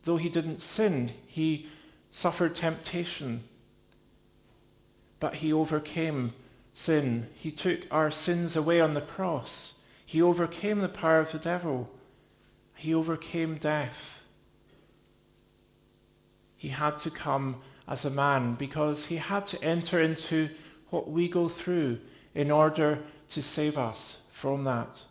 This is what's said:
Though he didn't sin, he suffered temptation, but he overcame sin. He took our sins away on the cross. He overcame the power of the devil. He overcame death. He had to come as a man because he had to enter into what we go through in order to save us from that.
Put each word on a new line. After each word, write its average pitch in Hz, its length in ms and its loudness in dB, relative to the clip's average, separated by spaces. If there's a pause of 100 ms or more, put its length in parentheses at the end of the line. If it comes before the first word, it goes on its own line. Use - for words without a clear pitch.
Though 170 120 2
he 170 100 0
didn't 160 320 -2
sin, 147 520 0 (160)
he 156 400 -2 (420)
suffered 170 460 0
temptation, 160 880 -4 (1800)
but - 160 -2
he 151 180 0
overcame 151 800 0 (400)
sin. 131 640 2
He 156 160 -8
took 175 300 -2 (100)
our 156 180 4
sins 170 460 -2
away 165 260 4
on 156 140 4
the 131 60 0
cross. - 760 -6 (280)
He 160 160 0
overcame 175 600 4
the 190 100 0
power 160 300 4
of 156 120 0
the 160 60 -8
devil. 160 540 -2 (840)
He 156 160 -4
overcame 160 640 0
death. 151 680 -4 (2250)
He 147 140 -10
had 147 300 -2
to 156 120 -6
come 139 500 -2 (260)
as 139 160 -6
a 147 60 -2
man 135 460 2
because 147 500 -2
he 165 120 -4
had 196 300 -2
to - 160 -8
enter 170 380 2
into 160 480 2 (400)
what - 200 -2
we 170 180 2
go 175 200 2
through 160 520 0 (340)
in 147 160 2
order 151 500 6 (280)
to 147 160 -4
save 151 340 0
us 113 400 -4 (140)
from 139 320 -2
that. 117 480 -2